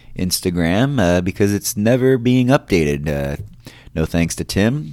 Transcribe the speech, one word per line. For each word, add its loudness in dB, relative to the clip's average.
Instagram, 0
uh, 2
because 0
it's -6
never 2
being 2
updated. 0
Uh, -4
no -2
thanks 0
to -8
Tim. 0